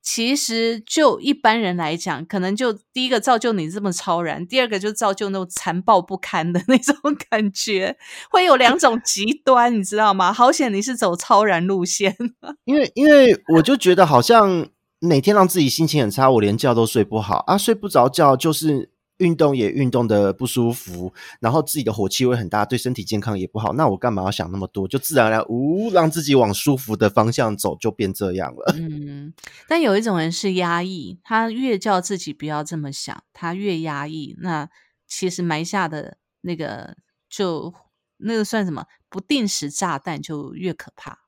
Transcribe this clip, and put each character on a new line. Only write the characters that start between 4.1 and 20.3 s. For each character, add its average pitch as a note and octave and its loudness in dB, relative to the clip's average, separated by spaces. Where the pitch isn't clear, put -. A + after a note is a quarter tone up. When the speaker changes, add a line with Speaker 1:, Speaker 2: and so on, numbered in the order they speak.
Speaker 1:
然， D#3 -6
第 B3+ 0
二 B3 2
个 G#3+ -4
就 G#3 -4
造 G3+ -2
就 G3 -6
那 F#3+ -4
种 F#3 -6
残 F3+ -6
暴 F#3+ 4
不 F#3+ -10
堪 F3 -4
的 F3+ 0
<laughs> - -8
那 B3+ 4
种 - 0
感 G#3+ 0
觉， G3 -4
会 F4+ 4
有 D#4 6
两 B3 4
种 A#3+ 2
极 G3 -4
端， B3 4
你 G3 -2
知 G#3 -6
道 G#3+ 4
吗？ F#3+ 2
好 A#3+ 6
险 A#3+ 0
你 G3 -2
是 B3 -6
走 F#3 0
超 G#3 4
然 F3 2
路 F#3 0
线。 F#3+ -2
<laughs> - -16
Speaker 2:
因 C4 0
为， D4 2
因 C#4+ 4
为 C4+ 8
我 D#3+ 8
就 C4 4
觉 F3+ 4
得 F#3 6
好 D3 6
像 G3 4
每 D#3+ 4
天 G3+ 4
让 F#3+ 6
自 F3 0
己 C#3 4
心 D#3+ 0
情 D3 2
很 G#2+ 0
差， C3+ 2
我 B2 6
连 G#2 2
觉 B2+ 2
都 A2+ 4
睡 A2 2
不 A2 -2
好 G2 -2
啊， F#3 2
睡 A3 0
不 G#3 -6
着 C3+ 4
觉 C#3 4
就 D#3+ 0
是 D3 -2
运 E3+ 2
动 C#3+ 2
也 G#2+ 0
运 C3 0
动 A#2+ 0
得 G2+ 2